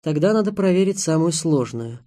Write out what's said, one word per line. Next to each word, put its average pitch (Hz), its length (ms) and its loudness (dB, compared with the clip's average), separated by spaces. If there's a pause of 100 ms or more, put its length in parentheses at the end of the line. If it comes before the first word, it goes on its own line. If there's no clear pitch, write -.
тогда 156 300 2
надо 214 180 0
проверить 190 460 0
самую 160 340 0
сложную. 120 760 -2